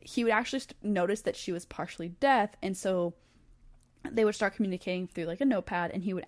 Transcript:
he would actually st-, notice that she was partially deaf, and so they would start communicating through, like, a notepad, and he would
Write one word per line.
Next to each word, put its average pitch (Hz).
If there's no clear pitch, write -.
he -
would 226
actually 240
st-, -
notice 202
that -
she -
was 175
partially -
deaf, 220
and 190
so 180
they 226
would 208
start 202
communicating 185
through, 170
like, 170
a 277
notepad, 180
and 190
he 190
would 180